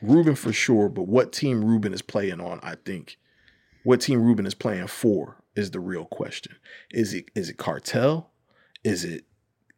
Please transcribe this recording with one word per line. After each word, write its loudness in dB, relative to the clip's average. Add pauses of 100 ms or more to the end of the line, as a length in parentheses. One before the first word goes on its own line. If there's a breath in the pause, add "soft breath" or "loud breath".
Ruben 6
for -4
sure, 4
but -6
what 4
team 0
Ruben 2
is -10
playing -4
on, -10
I -12
think, -12 (640)
what 4
team 2
Ruben 4
is -8
playing -4
for 0 (180)
is -4
the -8
real -8
question. -10 (340 soft breath)
Is -2
it, -10
is -6
it -14
cartel? -2 (520 soft breath)
Is -2
it, -12 (520)